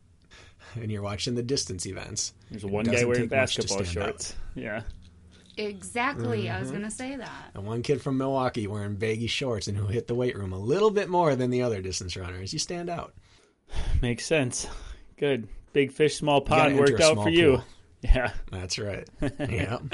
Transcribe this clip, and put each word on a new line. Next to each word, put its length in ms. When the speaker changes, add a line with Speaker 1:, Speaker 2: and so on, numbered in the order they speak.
Speaker 1:
and 160
you're 120
watching 320
the 80
distance 440
events, 480
Speaker 2:
There's 140
Speaker 1:
it 60
Speaker 2:
one 140
guy 80
Speaker 1:
doesn't 160
Speaker 2:
wearing 200
Speaker 1:
take 100
much 180
to 60
Speaker 2:
basketball 220
Speaker 1:
stand 140
out. 120
Speaker 2:
shorts. 240
Yeah. 280
Speaker 3:
Exactly. 920
I 80
was 100
Speaker 1:
Mm-hmm. 100
Speaker 3:
gonna 120
say 260
that. 380
Speaker 1:
And 100
one 180
kid 200
from 160
Milwaukee 480
wearing 300
baggy 320
shorts 400
and 100
who 80
hit 220
the 60
weight 220
room 160
a 60
little 320
bit 180
more 280
than 140
the 120
other 180
distance 360
runners. 360
You 60
stand 320
out. 240
Speaker 2:
<sighs> 440
Makes 240
sense. 400
Good. 320
Big 200
fish, 240
small 240
Speaker 1:
You 80
gotta 140
Speaker 2:
pond 100
Speaker 1:
enter 100
Speaker 2:
worked 80
Speaker 1:
a 60
Speaker 2:
out 60
Speaker 1:
small 120
Speaker 2:
for 60
you. 280
Speaker 1:
pool. 60
Speaker 2:
Yeah. 300
Speaker 1:
That's 280
right. 360
Speaker 2:
<laughs> 60
Speaker 1:
Yep. 340